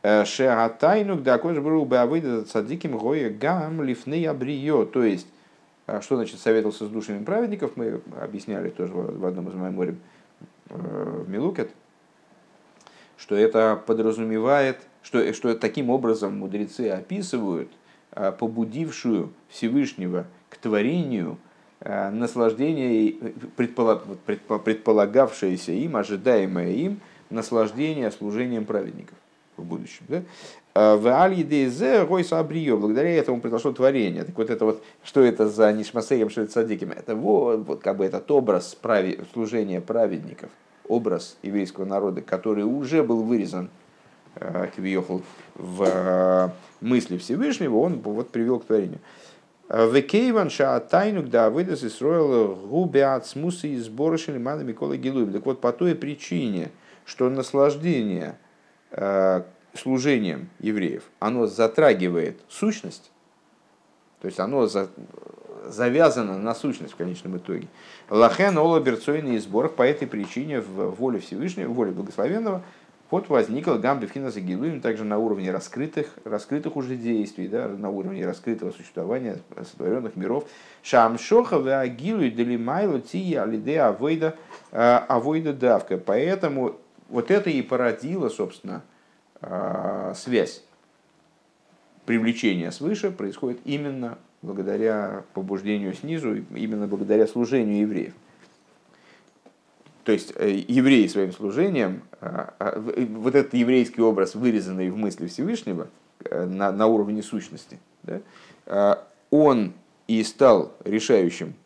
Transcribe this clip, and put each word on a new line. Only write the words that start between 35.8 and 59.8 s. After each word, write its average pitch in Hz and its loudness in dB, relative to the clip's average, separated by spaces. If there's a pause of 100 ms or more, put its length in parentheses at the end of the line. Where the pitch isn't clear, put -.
шель 107 -2
цадиким? 107 -2
Это - -6
вот, 123 2
вот - -6
как 98 0
бы 98 2
этот 95 -4
образ 110 2
прави-, 98 0 (140)
служения 107 -4
праведников, 95 -4 (380)
образ - -2
еврейского 98 -4
народа, 98 -2
который 104 -2
уже 139 0
был 117 2
вырезан, 95 -2 (680)
э, 92 -6
кивиохол 92 -4 (340)
в, 92 -6
э, 92 4 (320)
мысли 113 0
Всевышнего, 165 -2
он 151 2
вот 110 -6
привел 117 0
к - -12
творению. 101 0 (680)
«Векейван 143 4
шаатайнук 147 0
да 117 6
авойдас 151 0
Исроэл 127 2
губе 139 2
ацмусы 147 -2
и 139 -2
сборы 120 -2
шелимана 143 -6
микола 139 -4
гилуем». 127 -2
Так 101 -4
вот, 131 -2
по 120 2
той 175 0
причине, 139 -4 (360)
что - 0
наслаждение, 135 0 (540)
э, 95 2 (320)
служением 127 0 (100)